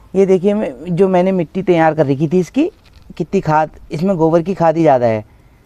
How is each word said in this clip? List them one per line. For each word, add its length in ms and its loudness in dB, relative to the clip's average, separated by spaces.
ये 100 2
देखिए, 280 0
मैं, 420 -6
जो 120 2
मैंने 240 0
मिट्टी 300 -4
तैयार 320 2
कर 120 0
रखी 220 0
थी 120 0
इसकी, 320 -2
कितनी 240 -4
खाद, 280 0
इसमें 260 -2
गोबर 240 2
की 120 -6
खाद 220 0
ही 60 0
ज़्यादा 240 4
है, 200 -2